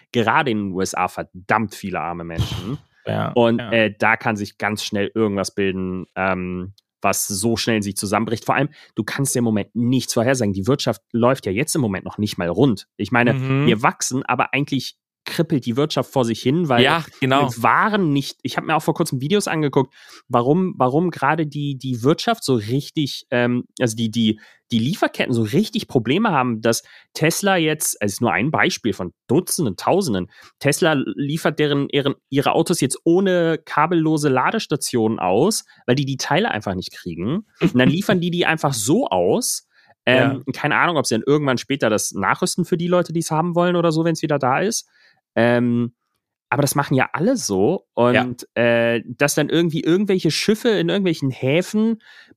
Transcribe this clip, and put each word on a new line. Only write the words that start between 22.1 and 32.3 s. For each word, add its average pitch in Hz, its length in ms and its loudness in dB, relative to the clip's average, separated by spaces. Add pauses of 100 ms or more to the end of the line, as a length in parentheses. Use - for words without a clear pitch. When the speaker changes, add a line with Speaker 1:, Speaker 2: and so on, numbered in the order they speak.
Speaker 1:
so 131 120 0
richtig, 123 760 -4
ähm, 120 340 0 (140)
also 113 160 0
die, 113 160 -2
die, 110 300 2 (300)
die 117 80 2
Lieferketten 135 560 -2
so 117 80 2
richtig 165 440 -2
Probleme 151 440 0
haben, 123 320 0
dass 117 200 0 (300)
Tesla 185 460 0
jetzt, 156 420 -2
also 101 120 -2
ist - 100 -8
nur 123 100 2
ein 110 180 0
Beispiel 113 440 0
von 90 180 -8 (140)
Dutzenden, 113 500 0
Tausenden, 123 540 0 (300)
Tesla 156 340 2
liefert 147 640 -2
deren, 143 320 0
ihren, 139 240 0 (160)